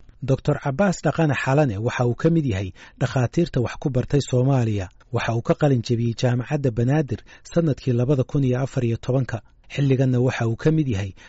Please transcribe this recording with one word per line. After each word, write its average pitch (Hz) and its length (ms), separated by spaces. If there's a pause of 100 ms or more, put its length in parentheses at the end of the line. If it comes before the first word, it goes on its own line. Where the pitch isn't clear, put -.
(220)
Doctor 135 360
Cabbaas 165 440
Dhaqane 151 320
Xalane 135 440
waxa 120 280
uu 120 80
ka - 160
mid 165 160
yahay 98 260 (260)
dhakhaatiirta 139 600
wax 110 160
ku - 140
bartay 123 300
Soomaaliya. 123 680 (240)
Waxa 113 220
uu 117 80
ka 165 120
qalin 139 280
jebiyey 117 340
Jaamacadda 127 540
Banaadir 120 500 (220)
sanadkii 156 500
labada 123 320
kun 143 200
iyo 127 160
afar 135 240
iyo 117 120
tobanka. 127 440 (280)
Xilliganna 131 520
waxa 123 280
uu 113 80
ka - 160
mid 156 160
yahay 98 240 (160)